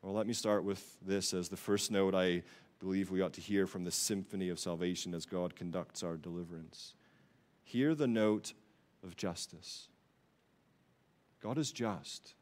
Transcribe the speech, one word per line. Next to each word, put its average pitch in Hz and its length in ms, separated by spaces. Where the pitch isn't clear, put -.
Well, 98 140
let 107 140
me 120 40
start 104 320
with 98 400
this 95 300
as 90 140
the 95 80
first 101 340
note 98 240
I 90 280
believe 95 320
we 92 100
ought 87 140
to 92 60
hear 98 260
from 92 160
the 87 80
symphony 95 580
of 87 100
salvation 90 540
as 82 140
God 90 300
conducts 87 480
our 82 120
deliverance. 85 800
Hear 139 320
the 143 100
note 107 480
of 87 140
justice. - 720
God 117 160
is 147 140
just. - 680